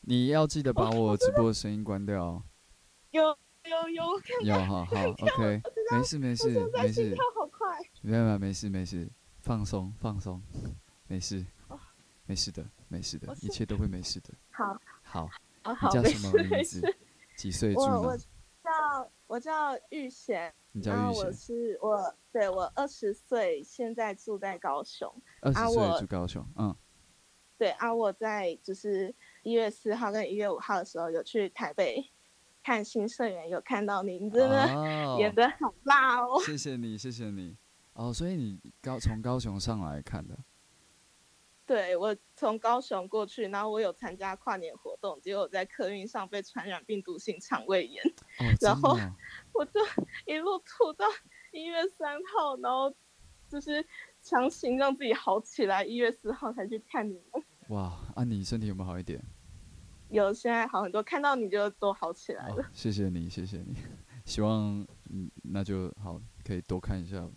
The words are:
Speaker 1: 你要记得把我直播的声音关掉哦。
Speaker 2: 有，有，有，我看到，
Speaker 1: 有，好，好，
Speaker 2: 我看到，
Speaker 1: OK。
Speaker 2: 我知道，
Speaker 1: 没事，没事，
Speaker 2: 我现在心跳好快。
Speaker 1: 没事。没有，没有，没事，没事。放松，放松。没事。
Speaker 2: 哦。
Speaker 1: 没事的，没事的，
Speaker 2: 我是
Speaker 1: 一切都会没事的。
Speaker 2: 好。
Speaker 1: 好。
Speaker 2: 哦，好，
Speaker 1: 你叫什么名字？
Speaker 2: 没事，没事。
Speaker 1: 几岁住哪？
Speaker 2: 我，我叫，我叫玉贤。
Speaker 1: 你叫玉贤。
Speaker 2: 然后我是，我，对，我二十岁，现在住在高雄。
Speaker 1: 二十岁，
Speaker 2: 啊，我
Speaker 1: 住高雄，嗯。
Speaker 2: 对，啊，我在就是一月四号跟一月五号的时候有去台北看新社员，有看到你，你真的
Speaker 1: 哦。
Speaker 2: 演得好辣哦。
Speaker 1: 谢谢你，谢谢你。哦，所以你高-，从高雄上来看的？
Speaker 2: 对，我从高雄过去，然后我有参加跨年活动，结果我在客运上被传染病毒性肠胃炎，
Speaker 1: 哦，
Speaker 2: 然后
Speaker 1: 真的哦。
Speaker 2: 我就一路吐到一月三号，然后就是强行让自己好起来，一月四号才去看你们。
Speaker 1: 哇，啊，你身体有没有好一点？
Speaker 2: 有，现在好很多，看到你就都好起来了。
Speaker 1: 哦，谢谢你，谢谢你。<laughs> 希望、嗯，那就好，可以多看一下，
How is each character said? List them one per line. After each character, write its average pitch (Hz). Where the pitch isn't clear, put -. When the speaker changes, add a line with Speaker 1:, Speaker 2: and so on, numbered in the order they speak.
Speaker 1:
你 123
要 156
记 151
得 131
把 110
我 110
直 508
播 113
的 110
声 104
音 107
关 101
掉 101
哦。 87
Speaker 2:
有， 320
有， 330
有， 330
我 370
看 494
到， 104
Speaker 1:
有， 92
好， 92
好， 92
Speaker 2:
我 87
看 -
到， -
Speaker 1:
OK。 107
Speaker 2:
我 -
知 -
道， 480
Speaker 1:
没 -
事， 156
没 123
事， 453
Speaker 2:
我 -
现 -
在 508
心 440
跳 508
好 349
快。 359
Speaker 1:
没 359
事。 -
没 113
有， 117
没 110
有， 101
没 98
事， 101
没 92
事。 87
放 113
松， 98
放 101
松。 92
没 92
事。 92
Speaker 2:
哦。 269
Speaker 1:
没 95
事 -
的， 92
没 90
事 -
的， -
Speaker 2:
我 180
是 -
Speaker 1:
一 101
切 -
都 101
会 101
没 92
事 -
的。 -
Speaker 2:
好。 202
Speaker 1:
好。 80
Speaker 2:
哦， 226
好， -
Speaker 1:
你 -
叫 -
什 -
么 98
名 370
字？ -
Speaker 2:
没 -
事， -
没 381
事。 -
Speaker 1:
几 196
岁 208
住 269
哪？ 262
Speaker 2:
我， 254
我 247
叫， 302
我 233
叫 302
玉 285
贤。 170
Speaker 1:
你 208
叫 214
玉 226
贤。 240
Speaker 2:
然 247
后 233
我 190
是， 233
我， 202
对， 208
我 185
二 277
十 220
岁， 185
现 233
在 220
住 202
在 196
高 151
雄。 -
Speaker 1:
二 139
十 135
岁， 226
Speaker 2:
啊， 170
我 156
Speaker 1:
住 107
高 90
雄， -
嗯。 104
Speaker 2:
对， 196
啊， 233
我 220
在 208
就 190
是 196
一 226
月 226
四 214
号 233
跟 208
一 190
月 208
五 165
号 202
的 175
时 -
候 165
有 165
去 202
台 156
北 185
看 220
新 220
社 233
员， 170
有 175
看 208
到 202
你， 180
你 208
真 247
的 269
Speaker 1:
哦。 151
Speaker 2:
演 208
得 233
好 -
辣 262
哦。 247
Speaker 1:
谢 151
谢 139
你， 113
谢 127
谢 117
你。 95
哦， 120
所 170
以 190
你 107
高-， 131
从 110
高 123
雄 104
上 110
来 73
看 -
的？ -
Speaker 2:
对， 185
我 202
从 226
高 240
雄 196
过 214
去， 208
然 202
后 214
我 214
有 190
参 185
加 190
跨 202
年 160
活 -
动， 160
结 196
果 202
我 156
在 190
客 196
运 196
上 202
被 202
传 190
染 180
病 208
毒 175
性 180
肠 139
胃 185
炎， 117
Speaker 1:
哦， 123
Speaker 2:
然 214
后 -
Speaker 1:
真 107
的 92
哦。 95
Speaker 2:
我 294
就 -
一 311
路 370
吐 -
到 -
一 320
月 339
三 294
号， 330
然 247
后 269
就 285
是 302
强 254
行 254
让 269
自 277
己 226
好 208
起 220
来， 196
一 240
月 240
四 -
号 262
才 233
去 220
看 220
你 185
们。 302
Speaker 1:
哇， 95
啊， 123
你 107
身 117
体 107
有 104
没 95
有 92
好 87
一 90
点？ 82
Speaker 2:
有， 208
现 233
在 233
好 196
很 185
多， 214
看 285
到 285
你 226
就 202
都 202
好 170
起 -
来 98
了。 160
Speaker 1:
哦， -
谢 -
谢 98
你， 85
谢 90
谢 98
你。 87
<laughs> -
希 -
望、 104
嗯， 95
那 98
就 95
好， 87
可 98
以 90
多 92
看 92
一 85
下， 90